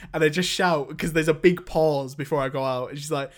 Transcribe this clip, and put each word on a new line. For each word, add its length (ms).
and 120
I 40
just 220
shout, 480
'cause 140
there's 160
a 60
big 300
pause 520
before 260
I 60
go 160
out. 260
And 80
she's 140
like, 260